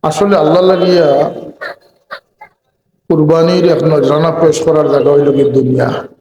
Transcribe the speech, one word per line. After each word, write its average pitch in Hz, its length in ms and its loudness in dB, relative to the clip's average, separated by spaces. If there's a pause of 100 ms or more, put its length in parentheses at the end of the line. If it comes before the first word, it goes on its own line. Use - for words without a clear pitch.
আসলে 202 340 0
আল্লাহ 160 260 2
লাগিয়া 175 680 2 (1800)
কুরবানির 165 640 2
এক - 100 -2
নজরানা 151 480 0
পেশ 160 320 -2
করার 151 280 0
জায়গা 143 220 0
হইল 143 200 2
কি 135 180 0
দুনিয়া। 127 540 -2 (160)